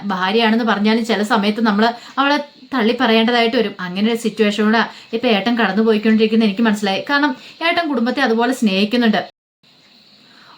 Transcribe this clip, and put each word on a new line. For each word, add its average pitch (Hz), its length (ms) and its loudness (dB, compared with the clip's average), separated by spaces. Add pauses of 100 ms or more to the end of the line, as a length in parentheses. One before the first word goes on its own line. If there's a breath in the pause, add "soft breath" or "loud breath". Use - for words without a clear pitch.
ഭാര്യയാണെന്ന് 214 600 0
പറഞ്ഞാലും 220 400 2
ചില 208 180 -2
സമയത്ത് 214 380 0
നമ്മൾ 214 240 2 (340 loud breath)
അവളെ 277 200 0 (320)
തള്ളി 240 300 0
പറയേണ്ടതായിട്ട് 226 560 2
വരും. 208 240 -2
അങ്ങനെ 185 280 -4
ഒരു 233 120 -2
സിറ്റുവേഷൻ 214 440 0
കൂടെ 220 180 2 (300 loud breath)
ഇപ്പം 233 160 -2
ഏട്ടൻ 220 280 0
കടന്നു 208 260 0
പോയിക്കൊണ്ടിരിക്കുന്നത് 220 680 2
എനിക്ക് 196 140 -2
മനസ്സിലായി. 208 380 0
കാരണം 285 320 0 (300 loud breath)
ഏട്ടൻ 339 260 0
കുടുംബത്തെ 254 320 -2
അതുപോലെ 240 340 0
സ്നേഹിക്കുന്നുണ്ട്. 208 640 0 (1400 loud breath)